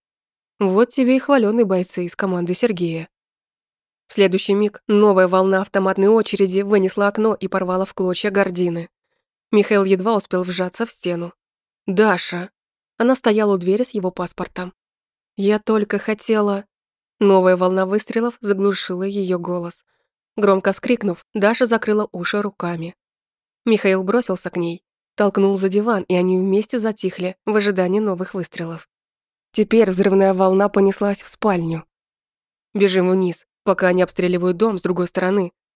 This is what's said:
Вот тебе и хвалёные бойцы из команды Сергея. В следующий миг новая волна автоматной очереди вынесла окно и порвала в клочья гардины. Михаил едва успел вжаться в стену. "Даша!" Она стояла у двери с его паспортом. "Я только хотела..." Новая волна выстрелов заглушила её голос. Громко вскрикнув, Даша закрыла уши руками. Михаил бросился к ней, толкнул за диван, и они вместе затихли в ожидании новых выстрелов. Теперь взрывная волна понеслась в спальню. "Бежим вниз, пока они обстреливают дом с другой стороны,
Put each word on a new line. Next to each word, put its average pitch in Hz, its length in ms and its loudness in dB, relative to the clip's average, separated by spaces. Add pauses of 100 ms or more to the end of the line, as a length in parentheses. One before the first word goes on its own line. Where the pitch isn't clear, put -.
(580)
Вот 202 300 2
тебе 262 280 2
и - 20 4
хвалёные 233 480 2
бойцы 185 400 -4
из 170 100 -12
команды 180 380 -4
Сергея. 170 560 -4 (960)
В - 80 -16
следующий 190 400 2
миг 208 320 -2
новая 208 420 6
волна 190 320 2
автоматной 196 480 0
очереди 202 520 2
вынесла 202 480 2
окно 214 260 0
и 190 140 -8
порвала 185 360 -2
в - 80 -12
клочья 185 380 -2
гардины. 180 580 -2 (640)
Михаил 202 340 2
едва 190 320 0
успел 185 260 -2
вжаться 180 440 -6
в - 40 -12
стену. 175 420 -8 (540)
"Даша!" 185 640 0 (460)
Она 247 180 2
стояла 214 400 2
у - 20 0
двери 190 260 0
с - 80 -6
его 185 200 -4
паспортом. 185 640 -10 (640)
"Я 208 220 2
только 214 400 -2
хотела..." 208 680 -2 (560)
Новая 185 360 4
волна 185 300 0
выстрелов 226 540 -4
заглушила 190 640 -2
её 196 340 -4
голос. 175 460 -8 (520)
Громко 196 360 2
вскрикнув, 202 520 -2 (100)
Даша 220 320 2
закрыла 214 440 0
уши 196 320 -4
руками. 175 540 -8 (680)
Михаил 196 380 2
бросился 190 480 -2
к - 60 -8
ней, 170 260 -6 (320)
толкнул 196 420 2
за 190 120 0
диван, 208 400 0
и 185 60 0
они 185 240 2
вместе 196 420 0
затихли 190 560 -6 (100)
в 208 80 0
ожидании 196 460 0
новых 185 340 -4
выстрелов. 165 540 -10 (640)
Теперь 214 360 4
взрывная 190 460 4
волна 190 340 2
понеслась 202 540 0
в - 60 -18
спальню. 165 560 -4 (880)
"Бежим 190 340 2
вниз, 185 380 -2 (160)
пока 190 260 0
они 180 140 2
обстреливают 180 540 -2
дом 208 220 0
с - 40 -14
другой 180 240 -2
стороны, 185 460 -2 (240)